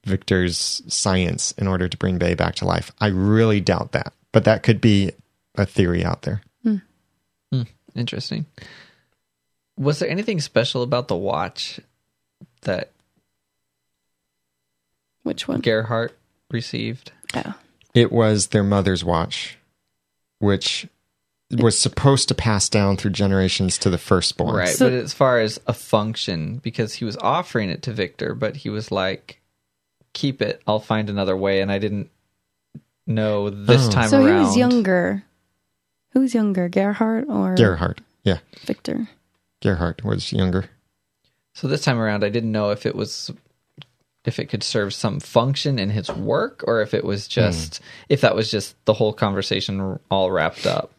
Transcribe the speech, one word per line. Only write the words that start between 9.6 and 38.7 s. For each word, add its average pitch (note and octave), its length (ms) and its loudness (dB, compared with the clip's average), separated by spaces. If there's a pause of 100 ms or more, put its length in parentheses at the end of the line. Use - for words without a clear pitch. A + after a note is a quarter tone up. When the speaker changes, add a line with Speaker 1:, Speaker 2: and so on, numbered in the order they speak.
Speaker 3:
Was C#3+ 200 0
there F3 120 -2
anything F#3+ 300 -2
special B2+ 420 -2
about B2 260 -2
the G2 80 -2
watch F#2 640 -4 (840)
that - 280 -4 (2250)
Speaker 2:
Which - 240 -6
one? - 140 -2
Speaker 3:
Gerhardt A2+ 560 -2 (340)
received? A#2 640 -8 (220)
Speaker 2:
Yeah. B2+ 180 -6 (420)
Speaker 1:
It A#2 160 6
was A2 380 2
their G#2 160 2
mother's F#2+ 400 2
watch, E2+ 540 -2 (800)
which - 480 0 (720)
was A2+ 200 4
supposed - 500 2
to B2 60 0
pass G#2+ 340 0
down G2+ 280 2
through G#2 140 -2
generations F#2+ 680 2
to - 120 2
the F2 80 0
firstborn. - 580 0
Speaker 3:
Right, F2+ 120 0
Speaker 2:
So B3+ 180 2
Speaker 3:
but B2+ 80 2
as - 180 -4
far B2+ 260 4
as A2 280 0
a A2+ 80 -2
function, G#2 840 -2
because A2+ 360 -6
he - 100 -8
was G#2+ 140 -6
offering B2 500 0
it - 140 -6
to A#2 100 -6
Victor, G2+ 420 -4
but A2+ 220 -4
he A2+ 140 -8
was G#2+ 200 -8
like, F#2+ 500 -4 (760)
"Keep C3+ 260 -2
it, - 260 -4
I'll G#2+ 140 0
find G#2+ 300 -2
another G2 260 0
way," G2 240 0
and G2 100 -2
I G2+ 80 0
didn't G2+ 300 -4 (1000)
know G#2+ 440 0
this A2 360 4
Speaker 1:
Oh. A2 40 2
Speaker 3:
time A2 180 4
Speaker 2:
So C#4 160 6
Speaker 3:
around. E4+ 160 6
Speaker 2:
he D4+ 60 4
was - 100 2
younger. G3+ 680 2 (880)
Who C4 80 2
was C4 140 0
younger, G3 360 0
Gerhardt G#3 580 0
or G3 260 0
Speaker 1:
Gerhardt, F2+ 460 2 (240)
yeah. F#2 140 2 (260)
Speaker 2:
Victor? - 440 -6 (520)